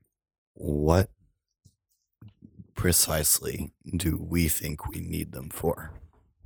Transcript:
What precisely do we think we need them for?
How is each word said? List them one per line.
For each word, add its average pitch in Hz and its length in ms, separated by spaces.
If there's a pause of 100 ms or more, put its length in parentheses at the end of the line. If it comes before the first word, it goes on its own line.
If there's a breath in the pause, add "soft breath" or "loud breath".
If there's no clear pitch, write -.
(540)
What 78 560 (1600)
precisely - 1000 (240)
do 82 220
we 82 320
think 76 400
we - 100
need 82 320
them 67 180
for? - 420 (540)